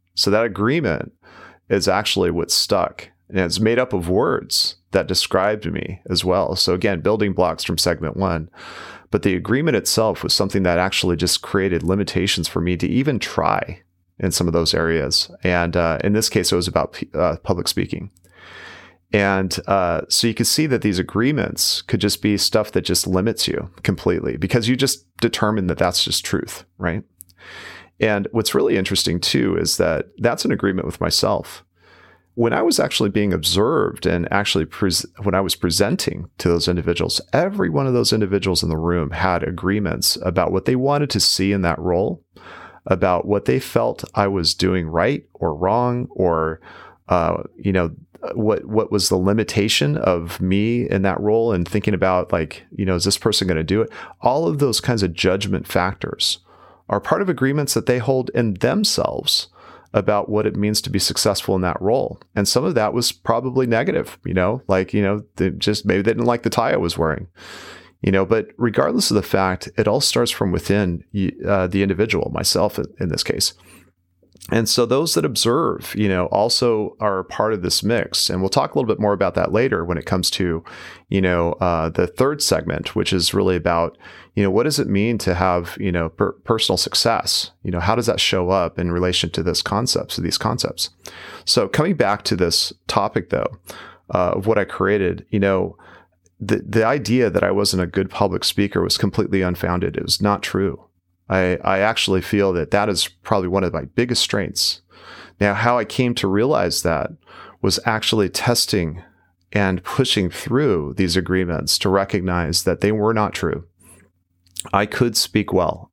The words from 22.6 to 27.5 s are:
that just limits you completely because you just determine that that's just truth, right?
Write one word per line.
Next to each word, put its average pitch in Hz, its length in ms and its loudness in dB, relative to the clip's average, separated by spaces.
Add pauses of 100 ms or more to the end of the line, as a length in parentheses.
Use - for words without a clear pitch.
that 92 80 2
just - 260 -2
limits 92 400 0
you - 240 -6 (100)
completely - 560 0
because 104 300 0
you 127 80 2
just 127 300 -2 (120)
determine 107 500 0
that - 120 -2
that's 90 240 2
just - 200 -2
truth, - 400 -4 (140)
right? 90 260 -4 (960)